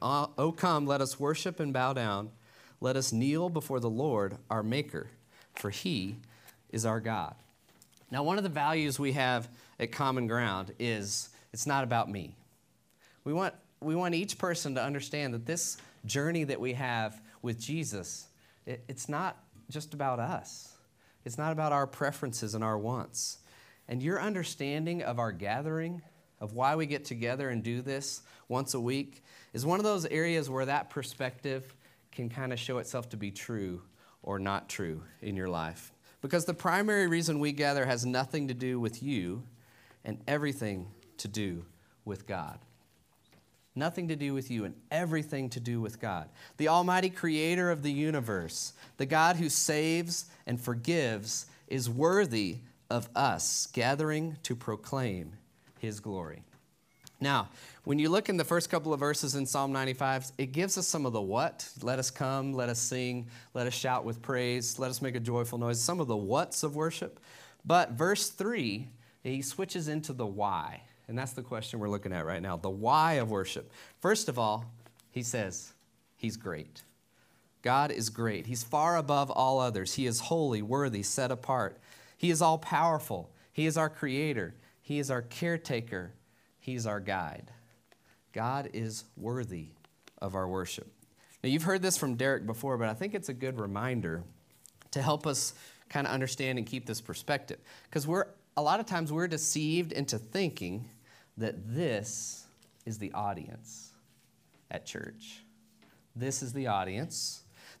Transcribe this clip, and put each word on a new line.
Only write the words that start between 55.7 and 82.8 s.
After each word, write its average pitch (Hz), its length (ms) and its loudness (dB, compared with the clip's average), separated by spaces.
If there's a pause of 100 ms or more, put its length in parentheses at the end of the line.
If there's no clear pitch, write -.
his 107 220 -6
glory. 92 420 -8 (800)
Now, 135 300 2 (340)
when 143 140 2
you 156 100 6
look 202 200 4
in 190 100 2
the 156 60 4
first 170 260 2
couple 156 220 2
of 139 80 0
verses 143 340 2
in 139 120 0
Psalm 139 260 0
ninety-five, 131 540 0 (100)
it 131 160 -2
gives 185 240 2
us 180 120 0
some 151 180 2
of 120 60 0
the 110 80 2
what. 107 500 0 (100)
"Let 127 180 0
us 131 120 0
come, 135 440 0
let 123 160 0
us 117 80 0
sing, 123 500 -2 (240)
let 123 140 0
us 123 80 -2
shout 127 300 0
with 117 180 -4
praise, 123 560 0
let 131 120 -2
us 127 120 -4
make 127 120 0
a 123 60 -2
joyful 120 380 0
noise," 117 220 0
some 170 200 2
of 135 80 0
the 110 80 2
whats 117 460 2
of 147 120 0
worship. 160 460 -2 (440)
But 170 260 6
verse 170 400 2
three, 131 580 -2 (340)
he 135 200 -2
switches 180 440 -4
into 151 260 -2
the 123 140 -2
why. 95 560 -2 (260)
And 117 100 -4
that's 131 140 -4
the 131 100 -8
question 117 380 -6
we're 104 80 0
looking 101 240 -2
at 82 120 -2
right 85 160 -2
now, 90 160 -2
the 92 140 -4
why 143 440 4
of 117 160 2
worship. 95 420 -2 (260)
First 214 300 2
of 123 100 -2
all, 110 280 2 (440)
he 123 140 -4
says, 107 480 -4 (440)
he's 113 200 -2
great. - 480 -8 (800)
God 135 280 4
is 110 200 -2
great. 110 360 -2
He's 117 160 -4
far 160 340 4
above 143 320 4
all 131 300 4
others. 107 360 2
He 135 120 2
is 113 140 2
holy, 143 420 2
worthy, 120 400 2
set 127 300 0
apart. 120 480 0 (360)
He 170 140 4
is 160 100 6
all-powerful. 160 880 4 (240)